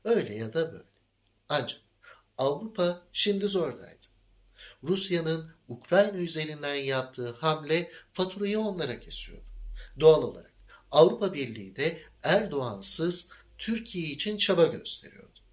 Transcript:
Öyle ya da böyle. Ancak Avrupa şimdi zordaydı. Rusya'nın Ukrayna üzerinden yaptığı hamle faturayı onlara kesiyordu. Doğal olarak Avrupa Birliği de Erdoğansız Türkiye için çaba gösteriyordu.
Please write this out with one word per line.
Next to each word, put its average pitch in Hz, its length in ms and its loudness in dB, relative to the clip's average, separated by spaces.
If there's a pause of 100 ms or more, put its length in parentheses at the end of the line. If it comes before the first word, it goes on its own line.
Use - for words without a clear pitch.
Öyle 202 320 -2
ya 110 180 -8
da 160 200 -4
böyle. 85 100 -20 (640)
Ancak 143 300 -2 (580)
Avrupa 175 760 -2
şimdi 202 340 2
zordaydı. 170 580 -4 (800)
Rusya'nın 165 680 0 (160)
Ukrayna 196 500 0
üzerinden 151 580 -2
yaptığı 131 560 -4
hamle 156 600 -2 (180)
faturayı 202 500 -2
onlara 170 400 -4
kesiyordu. - 500 -8 (500)
Doğal 156 240 8
olarak - 300 -12 (380)
Avrupa 190 420 4
Birliği 110 420 -8
de 156 280 -4 (200)
Erdoğansız 135 1080 2 (260)
Türkiye 185 500 -6
için 202 300 -2
çaba 175 280 4
gösteriyordu. - 760 -8 (140)